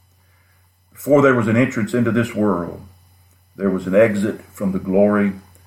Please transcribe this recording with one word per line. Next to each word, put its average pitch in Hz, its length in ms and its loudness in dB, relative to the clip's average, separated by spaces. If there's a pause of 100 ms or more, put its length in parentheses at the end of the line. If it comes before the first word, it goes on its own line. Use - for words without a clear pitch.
(920)
Before 143 300 2
there 135 140 4
was 113 120 0
an 110 80 0
entrance 120 380 -2
into 117 180 0
this 117 220 -2
world, 92 480 -2 (760)
there 98 140 -2
was 92 160 -4
an 90 80 -4
exit 104 480 2 (100)
from 98 200 -6
the 95 80 -4
glory 101 540 2 (340)